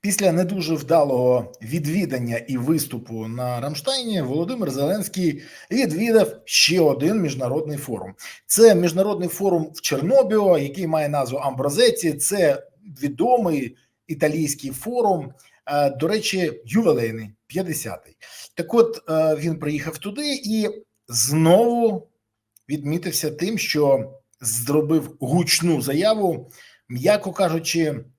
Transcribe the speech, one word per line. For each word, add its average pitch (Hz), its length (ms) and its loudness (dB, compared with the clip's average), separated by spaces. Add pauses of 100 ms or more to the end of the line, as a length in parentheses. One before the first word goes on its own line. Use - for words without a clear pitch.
Після 196 300 4
не 170 120 2
дуже 165 320 -2
вдалого 131 840 2
відвідання 135 760 -2
і 123 200 -6
виступу 120 720 -4
на 123 340 -6
Рамштайні 202 600 -4
Володимир 165 500 -4
Зеленський 160 720 -2 (280)
відвідав 220 640 2 (100)
ще - 360 2
один 156 400 4
міжнародний 143 560 -4
форум. 95 360 -10 (320)
Це 214 300 8
міжнародний 175 540 0
форум 175 440 0
в - 80 -16
Чернобіо, 202 760 4
який 147 300 -4
має 156 220 -2
назву 135 280 -2
Амброзеці. 143 760 0
Це 156 500 0 (380)
відомий 175 760 0 (320)
італійський 147 640 -2
форум, 202 600 -2 (320)
е, 143 240 0
до 135 180 -4
речі, 190 580 -2
ювілейний, 117 640 0 (180)
п'ятдесятий. 147 680 -8 (380)
Так 170 180 -8
от, 233 360 2
е, 160 260 2
він 156 240 -4
приїхав 151 380 -6
туди 277 460 -6
і 214 260 -2 (380)
знову 175 1000 2 (600)
відмітився 151 640 -4
тим, 202 260 -4
що 143 560 0 (280)
зробив 139 760 0
гучну 156 640 0
заяву, 170 680 0 (380)
м'яко 185 420 0
кажучи 165 720 -2 (140)